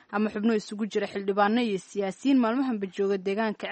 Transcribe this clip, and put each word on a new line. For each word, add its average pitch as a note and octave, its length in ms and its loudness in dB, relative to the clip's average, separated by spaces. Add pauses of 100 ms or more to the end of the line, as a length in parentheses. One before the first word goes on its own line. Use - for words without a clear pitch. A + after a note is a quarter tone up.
(120)
ama G#3 160 0
xubno G#3+ 240 0
isugu G#3 320 -2
jira G3+ 240 -2
xildhibaano G3+ 560 2
iyo G#3 160 -2
siyaasiyiin G3+ 580 0
maalmahanba A#3+ 540 0
jooga G3 240 0
deegaanka G3 560 -2